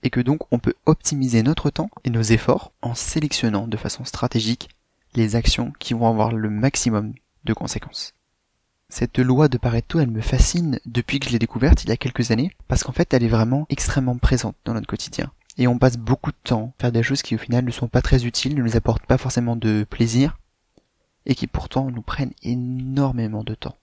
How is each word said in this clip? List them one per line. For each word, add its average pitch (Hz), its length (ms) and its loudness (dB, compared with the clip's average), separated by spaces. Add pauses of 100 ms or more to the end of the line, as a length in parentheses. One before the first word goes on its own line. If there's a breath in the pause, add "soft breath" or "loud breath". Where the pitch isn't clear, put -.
Et 123 80 -2
que 127 100 -2
donc 135 200 0 (100)
on 120 80 2
peut - 160 0 (100)
optimiser 131 580 2
notre 143 280 0
temps 175 200 -4 (140)
et 127 60 0
nos 117 120 0
efforts 110 500 2 (100)
en 120 120 -4
sélectionnant 117 720 -2
de 110 120 -4
façon - 260 -8
stratégique 113 640 -2 (460)
les 113 220 2
actions 120 420 0
qui - 160 -6
vont 117 140 2
avoir 110 240 2
le 107 180 -2
maximum 107 640 0 (300)
de 117 100 0
conséquences. - 580 -10 (760)
Cette - 300 -4
loi 131 300 4
de 123 100 0
Pareto, 117 400 -2
elle 135 120 2
me 110 100 -4
fascine 147 680 2
depuis 117 320 -4
que 139 80 -6
je 120 60 -4
l'ai 117 80 2
découverte 117 420 4
il - 60 -6
y - 40 2
a 117 40 0
quelques 120 340 -4
années, 139 220 0 (160)
parce - 160 0
qu'en - 80 -8
fait, - 200 0
elle 123 120 4
est 117 40 2
vraiment 117 400 2
extrêmement 127 480 0
présente 120 380 0 (100)
dans 113 100 -4
notre 110 120 -4
quotidien. - 460 -6 (260)
Et 127 80 4
on 123 120 2
passe 123 180 4
beaucoup 120 340 -2
de - 140 -10
temps 117 340 -2
à - 40 -6
faire 123 100 0
des 117 100 2
choses 135 200 -2
qui, - 120 -4
au 110 40 -2
final, 120 260 0
ne 123 80 -2
sont - 160 -4
pas 123 120 2
très 123 260 2
utiles, 127 280 -2
ne 139 80 0
nous 113 140 0
apportent 117 300 0
pas 131 120 4
forcément 120 380 -2
de 107 340 0
plaisir, 120 480 2 (840)
et 131 100 2
qui 117 140 -8
pourtant - 420 -4
nous 117 120 -8
prennent - 320 -6 (100)
énormément 123 960 -2
de 107 120 -6
temps. - 280 -12